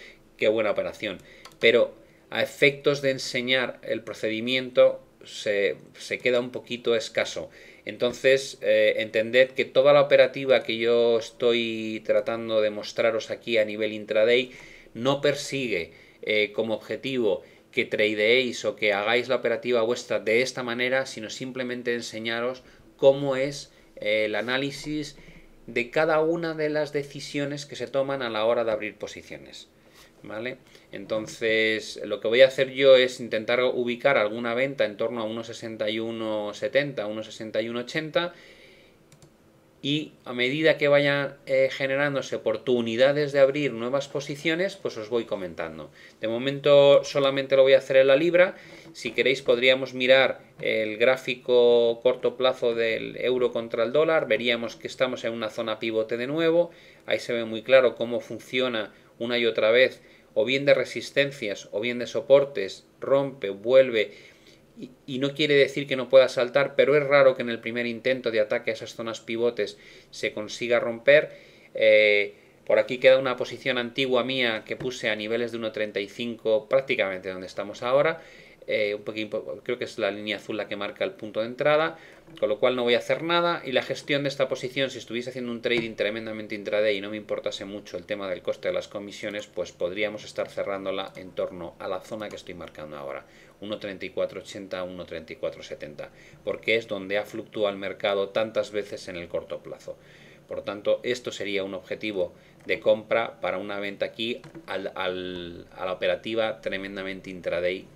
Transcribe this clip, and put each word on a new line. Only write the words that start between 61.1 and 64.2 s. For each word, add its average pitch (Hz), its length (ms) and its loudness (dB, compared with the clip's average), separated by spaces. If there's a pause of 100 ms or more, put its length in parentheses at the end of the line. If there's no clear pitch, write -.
o 104 80 -4
bien 120 180 -4
de 117 80 -6
soportes, 127 800 2 (140)
rompe, 135 480 0
vuelve, 117 640 4 (640)